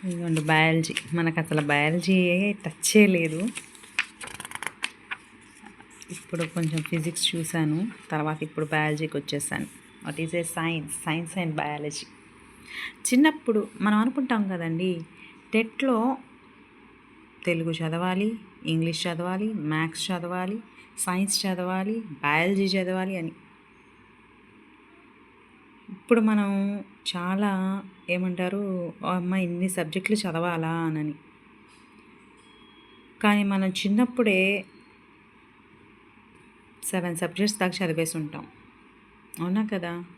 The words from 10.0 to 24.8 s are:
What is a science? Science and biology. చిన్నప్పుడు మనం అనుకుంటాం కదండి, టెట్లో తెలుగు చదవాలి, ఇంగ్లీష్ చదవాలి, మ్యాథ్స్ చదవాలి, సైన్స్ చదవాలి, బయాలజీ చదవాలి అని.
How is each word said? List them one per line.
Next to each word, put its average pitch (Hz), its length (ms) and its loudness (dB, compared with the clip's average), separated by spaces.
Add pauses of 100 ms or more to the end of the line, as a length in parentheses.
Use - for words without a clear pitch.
What 151 120 -6
is 165 80 -2
a 170 140 -2
science? 165 440 -4
Science 165 500 -4
and 170 160 -2
biology. 147 540 -4 (1000)
చిన్నప్పుడు 254 600 4 (120)
మనం 208 180 4
అనుకుంటాం 233 500 0
కదండి, 170 580 -2 (460)
టెట్లో 233 640 2 (1300)
తెలుగు 165 280 0
చదవాలి, 185 680 -2 (260)
ఇంగ్లీష్ 165 400 0
చదవాలి, 185 460 -2
మ్యాథ్స్ 160 580 -2
చదవాలి, 180 480 -4 (400)
సైన్స్ 196 480 0
చదవాలి, 190 540 -2
బయాలజీ 175 680 2
చదవాలి 185 500 0
అని. 165 160 -4 (2500)